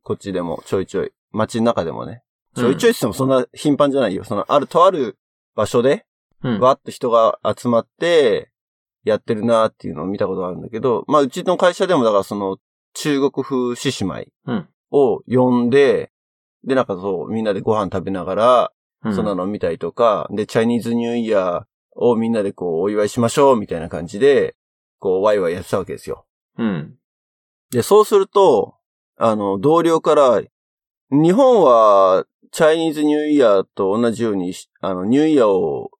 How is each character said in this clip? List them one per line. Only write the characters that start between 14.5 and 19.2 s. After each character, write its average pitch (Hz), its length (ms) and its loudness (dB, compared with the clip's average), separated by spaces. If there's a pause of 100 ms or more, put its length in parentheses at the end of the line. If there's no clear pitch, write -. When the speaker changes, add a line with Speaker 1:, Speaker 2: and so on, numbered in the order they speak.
Speaker 1:
を 135 380 2
呼 123 360 2
ん 120 40 0
で、 117 420 2 (520)
Speaker 2:
う - 40 -12
ん。 - 20 -10
Speaker 1:
で、 131 60 0
な 131 60 2
ん - 40 0
か 98 100 -6
そ 92 300 -6
う、 - 60 -10
み 113 100 -4
ん 110 40 -4
な 104 80 0
で 92 80 -4
ご 110 120 -2
飯 107 120 0
食 87 200 -6
べ 95 60 -6
な 90 140 -6
が 92 100 -4
ら、 117 380 2 (320)
Speaker 2:
う 113 40 -4
ん。 101 60 -4
Speaker 1:
そ 95 60 -2